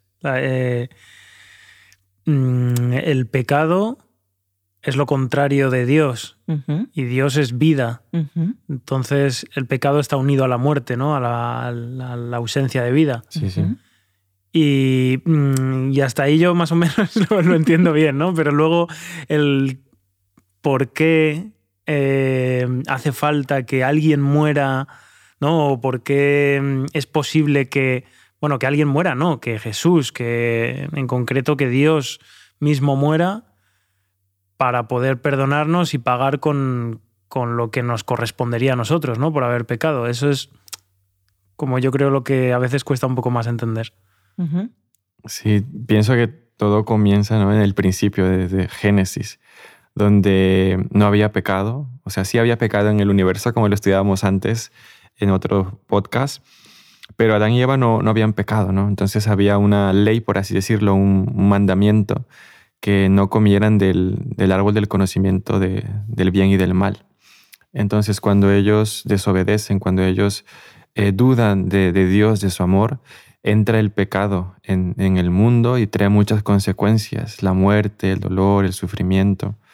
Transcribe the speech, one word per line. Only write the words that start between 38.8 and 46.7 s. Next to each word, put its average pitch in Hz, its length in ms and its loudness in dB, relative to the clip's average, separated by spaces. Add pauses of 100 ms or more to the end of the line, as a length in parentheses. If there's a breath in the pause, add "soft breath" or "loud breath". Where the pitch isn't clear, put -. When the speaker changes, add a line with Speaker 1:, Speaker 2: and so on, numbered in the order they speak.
Speaker 1:
¿no? 151 140 -2
Por 143 120 -2
haber 120 220 -2
pecado. 123 420 -2
Eso 120 220 -2
es 135 180 -4 (1080)
como 131 220 -2
yo 131 140 0
creo 139 180 2
lo 135 140 0
que 127 300 0
a 123 40 0
veces 127 240 -2
cuesta 135 240 -2
un 127 80 -2
poco 123 160 -2
más 120 160 -2
entender. 113 460 -6 (460)
Speaker 2:
Ujú. 180 320 -4 (560)
Speaker 3:
Sí, 107 360 -2 (240)
pienso 107 280 2
que 117 140 2
todo 107 560 -2